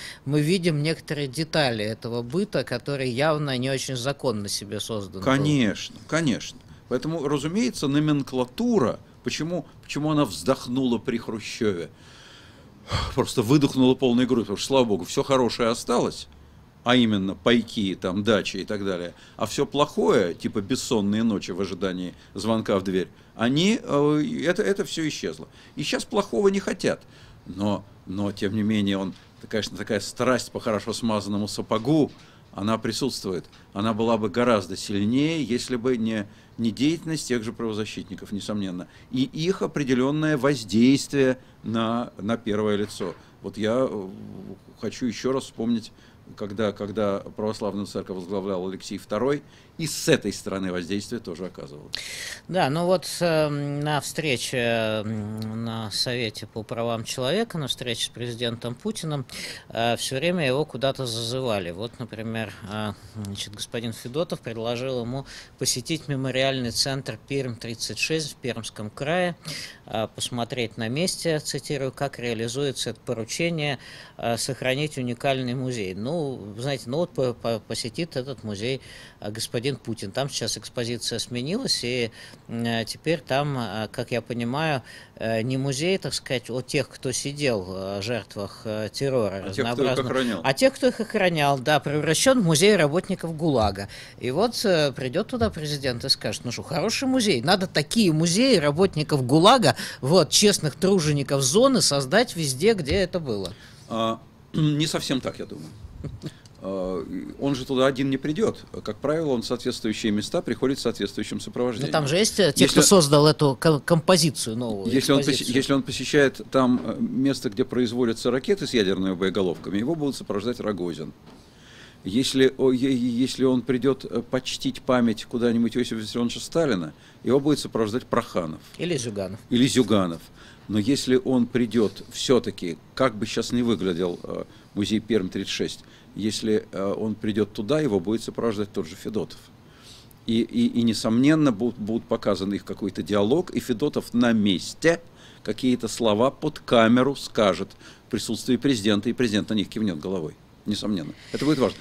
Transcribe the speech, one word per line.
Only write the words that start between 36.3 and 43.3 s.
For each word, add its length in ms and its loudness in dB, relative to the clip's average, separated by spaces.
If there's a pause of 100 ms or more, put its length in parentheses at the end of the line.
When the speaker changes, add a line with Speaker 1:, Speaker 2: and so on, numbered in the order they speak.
Speaker 2:
не 120 2
деятельность 560 0
тех 180 0
же 100 -6
правозащитников, 760 -6
несомненно, 580 -6 (220)
и 120 0
их 400 -2
определённое 720 2
воздействие 1040 4 (240)
на, 560 -2
на 180 -2
первое 400 0
лицо. 380 -4 (260)